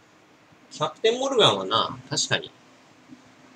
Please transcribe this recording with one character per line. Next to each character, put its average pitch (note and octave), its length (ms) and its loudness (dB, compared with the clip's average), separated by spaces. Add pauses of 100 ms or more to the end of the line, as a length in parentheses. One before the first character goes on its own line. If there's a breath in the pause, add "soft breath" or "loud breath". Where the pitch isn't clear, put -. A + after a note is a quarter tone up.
(720)
キ - 100 -10
ャ D3+ 100 -2
プ - 100 -20
テ A#3 160 4
ン B3+ 40 -4
モ C4+ 80 0
ル C4 100 0
ガ E3+ 100 8
ン G2+ 100 2
は F#2+ 60 -4
な、 F#2+ 340 -2 (100)
確 - 200 -4
か F#2+ 100 -2
に。 - 120 -12 (1040)